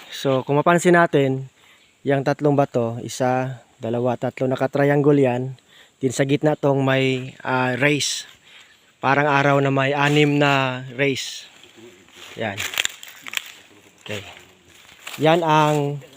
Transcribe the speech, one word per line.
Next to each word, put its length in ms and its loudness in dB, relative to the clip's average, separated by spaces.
so 340 0
kung 140 0
mapansin 400 4
natin, 480 2
yung 240 -2
tatlong 320 0
bato, 480 0
isa, 560 -2
dalawa, 400 -2
tatlo, 320 -4
naka-triangle 720 2
yan. 220 2
Din 100 -2
sa 140 -2
gitna 320 0
tong 240 0
may, 640 0
ah, 320 -2
race. 480 0
Parang 300 2
araw 320 2
na 80 0
may 240 0
anim 420 2
na 480 0
race. 480 -4
Yan. 200 -6
Okay. 200 -10
Yan 240 4
ang 560 2